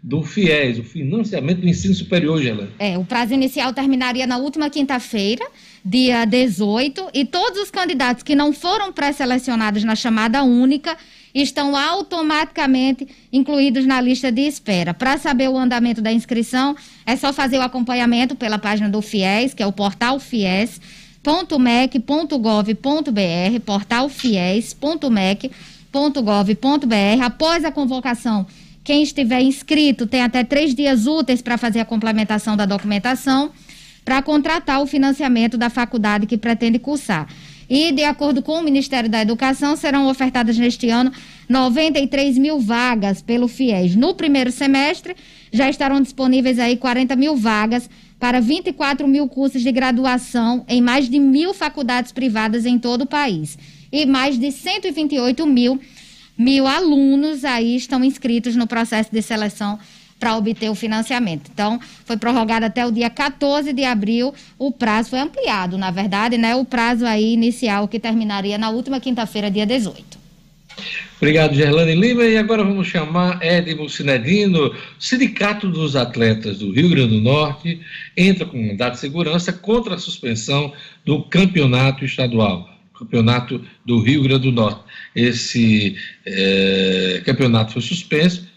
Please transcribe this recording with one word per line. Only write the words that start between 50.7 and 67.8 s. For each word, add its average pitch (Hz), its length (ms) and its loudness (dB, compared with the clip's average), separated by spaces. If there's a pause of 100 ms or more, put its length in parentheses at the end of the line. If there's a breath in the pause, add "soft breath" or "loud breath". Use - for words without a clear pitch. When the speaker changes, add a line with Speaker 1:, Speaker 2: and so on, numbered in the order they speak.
Speaker 2:
mais 247 280 2
de 262 100 2
mil 285 340 4
faculdades 254 600 -4
privadas 220 520 0
em 247 140 2
todo 240 240 -2
o 277 40 -2
país. 233 520 -2 (340 loud breath)
E 294 140 0
mais 269 320 2
de 277 120 0
cento 381 360 -6
e 370 40 -2
vinte 302 240 -2
e 269 60 0
oito 254 260 0
mil, 254 340 2 (560 loud breath)
mil 269 300 4
alunos 285 800 2
aí 240 320 0
estão 254 280 -2
inscritos 240 520 0
no 240 100 2
processo 226 460 -2
de 220 100 0
seleção 208 560 -4 (400 loud breath)
para 226 160 0
obter 220 360 -2
o 214 40 -2
financiamento. 220 800 -4
Então, 214 260 -2 (280 loud breath)
foi 233 100 -4
prorrogado 226 480 0
até 240 220 -2
o 240 40 -2
dia 233 200 0
quatorze 285 640 -2
de 262 100 -2
abril, 240 500 0 (240 loud breath)
o 262 140 -4
prazo 226 380 -2
foi 254 100 -4
ampliado, 220 560 -2
na 190 140 -2
verdade, 202 480 0
né? 233 180 2
O 262 80 0
prazo 240 400 0
aí 220 300 2
inicial, 226 520 0